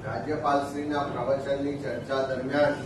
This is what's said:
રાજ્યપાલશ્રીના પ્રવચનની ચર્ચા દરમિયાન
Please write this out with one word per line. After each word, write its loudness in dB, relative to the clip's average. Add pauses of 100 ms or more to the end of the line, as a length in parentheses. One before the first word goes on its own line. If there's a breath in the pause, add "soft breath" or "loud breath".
રાજ્યપાલશ્રીના 0
પ્રવચનની 0
ચર્ચા -2
દરમિયાન 2 (120)